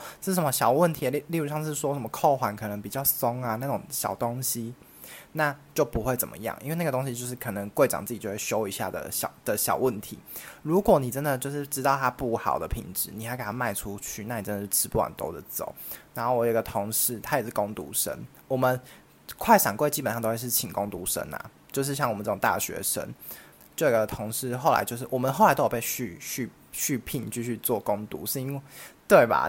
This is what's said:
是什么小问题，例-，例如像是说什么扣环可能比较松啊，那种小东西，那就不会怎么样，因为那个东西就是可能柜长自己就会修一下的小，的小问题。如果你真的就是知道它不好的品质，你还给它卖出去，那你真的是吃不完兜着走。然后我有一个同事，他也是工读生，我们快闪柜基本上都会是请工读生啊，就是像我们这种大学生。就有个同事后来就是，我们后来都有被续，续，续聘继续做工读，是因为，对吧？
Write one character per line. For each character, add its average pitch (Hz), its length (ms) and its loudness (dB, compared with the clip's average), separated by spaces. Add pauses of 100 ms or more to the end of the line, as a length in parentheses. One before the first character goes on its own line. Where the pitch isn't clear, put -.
(220)
是 190 120 -2
什 180 80 2
么 151 80 2
小 120 220 4
问 165 220 6
题， 139 160 -2
例-， 143 180 0
例 165 100 -2
如 156 120 0
像 151 120 -4
是 156 140 -4
说 143 180 0
什 143 60 -2
么 113 80 -4
扣 143 300 4
环 113 180 0
可 107 140 -6
能 104 120 -4
比 104 60 -10
较 135 160 -4
松 127 400 0
啊， 113 160 0
那 131 80 -4
种 120 220 -2
小 104 260 -2
东 120 260 -2
西， 120 320 -4 (600)
那 151 200 2 (200)
就 156 100 4
不 120 180 0
会 123 140 0
怎 - 100 -2
么 58 120 -12
样， 107 240 -6
因 135 80 -6
为 160 60 -2
那 170 100 0
个 156 40 2
东 131 160 0
西 131 80 -6
就 120 120 -8
是 123 100 -6
可 120 160 -6
能 101 200 -4
柜 143 140 6
长 90 200 -2
自 120 80 -6
己 107 60 -8
就 104 100 -6
会 101 80 -4
修 110 280 0
一 98 60 -4
下 95 180 -4
的 85 220 -6
小， - 180 -4 (140)
的 107 140 0
小 - 180 2
问 120 240 2
题。 - 180 -12 (460)
如 170 180 4
果 196 160 8
你 127 140 0
真 135 100 -4
的 143 160 0
就 139 140 -6
是 143 160 -4
知 135 160 -6
道 139 140 6
它 131 120 2
不 120 280 -2
好 69 200 0
的 82 80 -2
品 104 280 -4
质， - 200 -4
你 110 140 -8
还 123 80 -4
给 123 80 -8
它 104 80 -4
卖 117 220 -2
出 101 260 -8
去， - 240 -10
那 117 140 -6
你 104 60 -6
真 104 120 -4
的 101 60 -4
是 104 80 -6
吃 - 180 0
不 - 100 0
完 90 200 2
兜 - 160 -4
着 76 160 -10
走。 - 260 -8 (380)
然 117 120 -4
后 127 80 2
我 117 120 4
有 117 60 4
一 - 20 2
个 113 100 2
同 107 260 -2
事， 113 320 0
他 - 160 0
也 123 60 0
是 113 80 -8
工 104 220 0
读 85 180 -8
生， - 220 -2 (340)
我 135 80 0
们 127 240 2 (580)
快 226 200 8
闪 101 200 2
柜 147 120 4
基 147 120 -2
本 120 100 0
上 117 100 -4
都 113 60 0
会 113 80 2
是 120 140 -6
请 101 240 0
工 101 160 0
读 92 160 -8
生 - 260 -2
啊， - 200 -10 (200)
就 139 120 0
是 139 120 -2
像 139 140 0
我 110 40 0
们 104 100 -4
这 107 60 -2
种 101 80 0
大 98 220 4
学 82 240 -4
生。 - 240 -2 (680)
就 165 100 0
有 139 80 6
个 110 120 4
同 107 240 -6
事 123 280 -4
后 139 160 6
来 101 100 4
就 117 140 -4
是， 120 120 -8
我 131 80 0
们 131 140 2
后 185 160 8
来 147 80 8
都 143 80 2
有 127 60 4
被 120 100 0
续， 104 400 -6
续， - 300 -6 (240)
续 - 240 -2
聘 113 320 -6
继 120 120 -6
续 117 160 -2
做 110 220 0
工 104 280 0
读， - 180 -8
是 131 160 -4
因 135 120 -4
为， 139 80 -6 (460)
对 165 180 12
吧？ 76 240 4